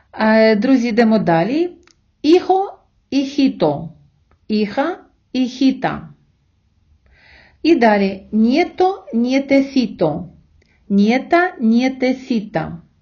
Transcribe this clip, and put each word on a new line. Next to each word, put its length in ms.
Е, 380
друзі, 320
йдемо 300
далі. 520
«Іхо», 540
«іхіто», 840
«іха», 500
«іхіта». 760
І 120
далі 480
«нєто», 720
«нєтесіто», 1120
«нєта», 720
«нєтесіта», 1200